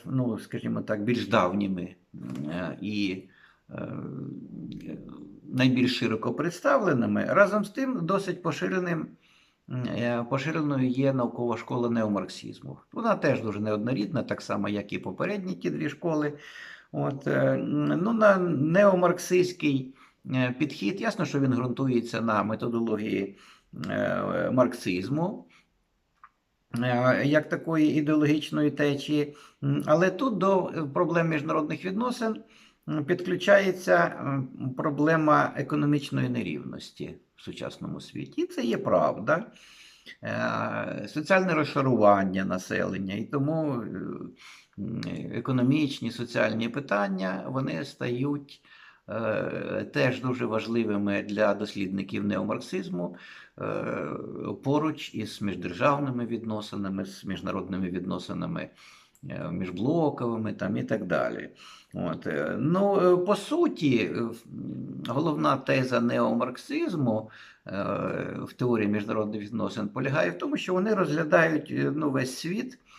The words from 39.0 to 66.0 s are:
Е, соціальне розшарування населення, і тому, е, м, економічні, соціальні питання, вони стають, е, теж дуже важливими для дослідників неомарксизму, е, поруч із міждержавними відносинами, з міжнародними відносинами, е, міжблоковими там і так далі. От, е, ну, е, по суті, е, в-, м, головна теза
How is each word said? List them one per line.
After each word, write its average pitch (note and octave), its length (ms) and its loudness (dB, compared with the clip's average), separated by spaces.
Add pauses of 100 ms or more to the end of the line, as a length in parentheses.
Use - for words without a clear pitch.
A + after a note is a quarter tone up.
Е, A2 840 -4
соціальне F#3 460 2
розшарування G#2 920 4
населення, F#2+ 720 -2
і A2 80 -4
тому, C#3+ 580 -2
е, G#2 40 -6 (920)
м, G2+ 220 -6 (320)
економічні, B2+ 800 2
соціальні A#2 580 -2
питання, F#3+ 800 -2
вони C#3+ 380 -4
стають, C#3 760 -4 (480)
е, G2+ 840 -4
теж C3 280 2
дуже B2+ 240 -2
важливими G#2+ 800 0
для G#2 300 2
дослідників G2 720 -4
неомарксизму, A2 880 -4 (460)
е, - 20 -8 (1000)
поруч D3 520 -2
із G#2+ 260 -8
міждержавними A#2+ 840 0
відносинами, G#2 800 -4
з - 200 -14
міжнародними F#2 640 -4
відносинами, F2 800 -6 (600)
е, E2+ 220 -8
міжблоковими A2 1040 -2
там G#2 240 -2
і B2+ 60 -2
так G#2 220 -2
далі. A#1+ 440 -2 (440)
От, F2 340 -4
е, D#2 320 -2
ну, F3+ 540 4
е, F3+ 120 6
по G3+ 100 4
суті, G3+ 640 2
е, G#2 240 0
в-, A2+ 220 -6 (100)
м, - 540 -10
головна D3 500 2
теза C3 440 2